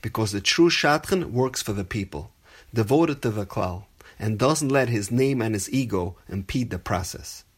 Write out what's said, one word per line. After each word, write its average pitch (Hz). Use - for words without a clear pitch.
because 107
the 101
true 170
Shadchan 156
works 127
for 113
the 98
people, 92
devoted 139
to 120
the 104
Klal, 95
and 107
doesn't 147
let 131
his 107
name 131
and 110
his -
ego 101
impede 110
the 92
process. -